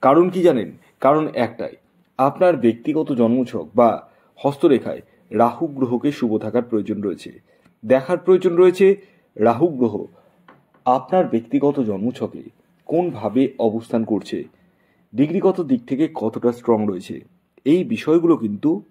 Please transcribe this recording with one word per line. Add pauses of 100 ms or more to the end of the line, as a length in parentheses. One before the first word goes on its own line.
কারণ
কি
জানেন? (320)
কারণ (120)
একটাই, (440)
আপনার
ব্যক্তিগত
জন্মছক (100)
বা (500)
হস্তরেখায় (300)
রাহু
গ্রহকে
শুভ
থাকার
প্রয়োজন
রয়েছে, (520)
দেখার
প্রয়োজন
রয়েছে (500)
রাহু
গ্রহ (920)
আপনার
ব্যক্তিগত (120)
জন্মছকে (460)
কোনভাবে (180)
অবস্থান
করছে, (760)
ডিগ্রিগত
দিক
থেকে
কতটা
স্ট্রং
রয়েছে। (500)
এই
বিষয়গুলো
কিন্তু (200)